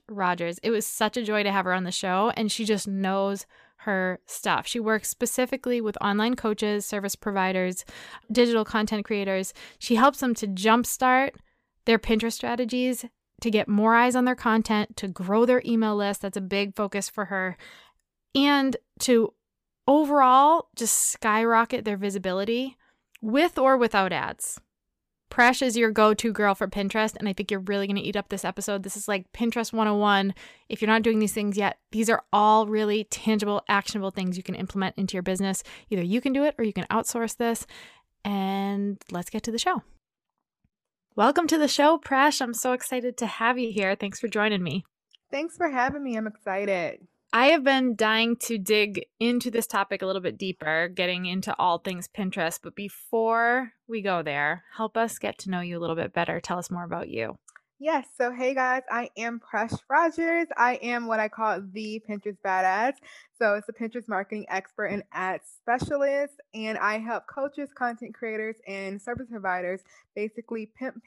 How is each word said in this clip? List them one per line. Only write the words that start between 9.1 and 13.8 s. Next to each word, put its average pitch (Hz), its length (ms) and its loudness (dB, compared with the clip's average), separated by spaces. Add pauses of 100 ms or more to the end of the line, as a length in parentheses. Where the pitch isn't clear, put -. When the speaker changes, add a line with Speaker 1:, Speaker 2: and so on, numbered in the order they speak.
Speaker 1:
She - 180 0
helps 269 240 6
them 247 160 0
to 220 100 -6
jumpstart 240 840 2 (540)
their 226 140 6
Pinterest 226 340 0
strategies, 247 720 -2 (360)
to 233 100 -2
get 214 160 2
more 214 300 4